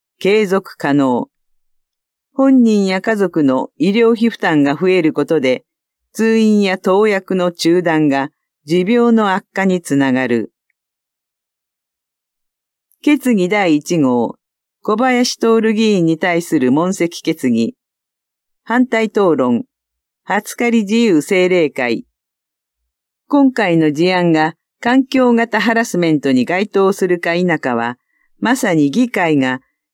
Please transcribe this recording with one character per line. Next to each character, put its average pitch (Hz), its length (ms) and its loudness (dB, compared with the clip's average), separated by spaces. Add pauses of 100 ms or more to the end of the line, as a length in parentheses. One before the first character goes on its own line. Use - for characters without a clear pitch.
(200)
継 208 260 0
続 190 320 -4
可 143 160 -2
能。 131 340 0 (1080)
本 269 300 4
人 208 220 2
や 190 160 -2
家 226 140 -2
族 175 280 -2
の 131 340 0
医 170 140 0
療 226 220 2
費 226 160 0
負 - 100 -16
担 160 240 0
が 143 120 0
増 185 140 -2
え 185 120 2
る 156 120 0
こ 147 120 -2
と 160 140 0
で、 127 240 -2 (480)
通 226 260 0
院 214 240 2
や 190 160 -2
投 202 300 0
薬 190 280 -2
の 180 160 0
中 175 300 0
断 156 280 0
が 139 200 -2 (360)
持 175 220 -2
病 233 260 2
の 208 200 0
悪 190 200 -6
化 190 120 -2
に 185 160 0
つ - 140 -4
な 135 160 0
が 127 160 -2
る。 117 240 -2 (2500)
決 262 340 0
議 180 120 0
第 185 280 0
一 160 240 -2
号。 123 360 0 (460)
小 214 160 -2
林 254 420 0
徹 226 340 2
議 214 200 2
員 175 120 2
に 160 140 0
対 175 220 -2
す 160 180 -2
る 127 120 2
問 175 220 0
責 - 300 -6
決 160 260 -4
議。 113 260 -2 (880)
反 247 220 0
対 220 200 -2
討 196 300 2
論。 127 280 -2 (600)
初 202 320 -6
狩 240 240 0
り 214 40 -2
自 202 120 -2
由 226 220 2
政 180 320 0
令 170 200 2
会。 120 360 -4 (1200)
今 277 240 2
回 185 260 0
の 156 140 2
事 170 200 0
案 180 200 2
が 156 240 0 (240)
環 262 260 0
境 254 280 0
型 233 280 0
ハ 226 140 0
ラ 226 100 0
ス 180 120 -6
メ 170 140 0
ン 151 80 0
ト 139 120 -2
に 127 140 2
該 190 220 -4
当 196 260 0
す 190 140 -4
る 175 120 0
か 170 160 -4
否 180 100 -2 (140)
か 123 160 -4
は、 117 220 -4 (420)
ま 226 160 0
さ 208 180 -2
に 143 180 2
議 240 180 0
会 165 280 0
が 131 220 -2 (340)